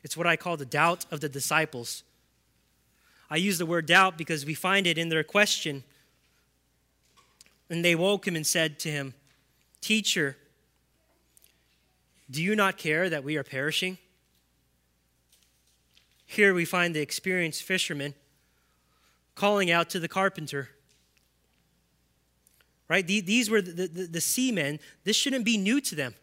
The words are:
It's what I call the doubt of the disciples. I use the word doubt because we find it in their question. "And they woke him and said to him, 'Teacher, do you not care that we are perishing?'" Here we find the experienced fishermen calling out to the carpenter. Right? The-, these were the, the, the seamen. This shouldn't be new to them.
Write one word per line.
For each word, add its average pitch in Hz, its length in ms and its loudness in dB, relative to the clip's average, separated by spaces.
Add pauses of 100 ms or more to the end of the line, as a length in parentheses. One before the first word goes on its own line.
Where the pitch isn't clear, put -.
It's - 140 -10
what 170 100 -2
I 165 100 4
call 170 200 -4
the 143 80 -8
doubt 156 460 2
of 151 100 -8
the 151 80 -6
disciples. 139 760 -2 (1200)
I 151 80 -4
use 185 220 0
the 170 80 -2
word 165 180 0
doubt 180 320 6
because 160 300 -6
we 156 80 -6
find 190 320 0
it 165 100 2
in 165 140 -2
their 160 140 2
question. 160 600 0 (1900)
"And 170 140 -2
they 175 100 6
woke 190 320 2
him 185 80 -2
and 156 120 -4
said 160 320 0
to 160 120 -6
him, 139 220 -6 (720)
'Teacher, 190 560 0 (1900)
do 143 120 -6
you 202 140 0
not 196 220 2
care 165 320 0
that 151 120 -4
we 147 140 -4
are 135 80 -4
perishing?'" 156 540 -4 (2250)
Here 202 300 4
we 175 100 0
find 175 300 0
the 151 80 -2
experienced 175 600 -4
fishermen 147 520 -4 (1200)
calling 202 360 2
out 170 200 2
to 185 100 -6
the 165 80 -6
carpenter. 165 640 -4 (2250)
Right? 175 180 2
The-, 202 140 2
these 214 300 0
were 220 100 4
the, 180 260 -6
the, 175 200 -8
the 165 160 -6
seamen. 175 580 -2 (240)
This 214 100 0
shouldn't 262 300 0
be 226 140 2
new 208 240 2
to - 120 -6
them. 135 280 -6